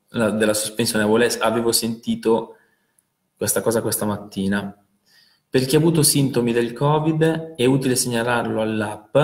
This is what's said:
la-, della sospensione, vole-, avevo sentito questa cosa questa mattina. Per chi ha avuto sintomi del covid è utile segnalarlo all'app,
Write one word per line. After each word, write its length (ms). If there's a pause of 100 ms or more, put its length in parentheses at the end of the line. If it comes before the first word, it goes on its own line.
(120)
la-, 180
della 240
sospensione, 500
vole-, 340
avevo 340
sentito 840 (800)
questa 240
cosa 200
questa 240
mattina. 720 (760)
Per 140
chi 100
ha 20
avuto 240
sintomi 500
del 200
covid 840
è 100
utile 280
segnalarlo 680
all'app, 500 (120)